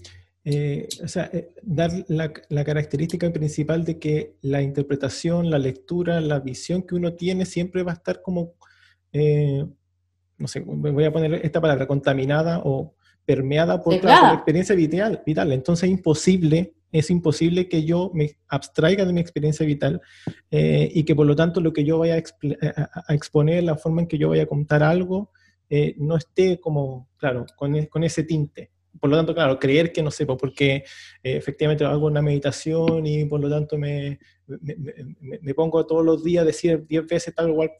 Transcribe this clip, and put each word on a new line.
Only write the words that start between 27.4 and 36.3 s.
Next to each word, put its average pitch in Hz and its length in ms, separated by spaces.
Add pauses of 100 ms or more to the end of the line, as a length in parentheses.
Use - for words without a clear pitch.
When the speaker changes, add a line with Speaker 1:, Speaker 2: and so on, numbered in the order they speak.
Speaker 1:
con 143 200
e-, 151 120
con 156 140
ese 165 200
tinte. 151 480 (280)
Por 139 120
lo 147 60
tanto, 165 180
claro, 139 240
creer 151 340
que 165 100
no 151 80
sé, 151 140
po, 127 120
porque, 139 400 (460)
eh, 131 140
efectivamente 151 480
hago 147 220
una 147 160
meditación 156 840
y 151 200
por 147 120
lo 143 120
tanto 151 260
me, 143 420 (280)
me, 139 120 (180)
me, 151 160 (280)
me, 123 200
me 139 140
pongo 160 300
todos 160 200
los 160 200
días 170 180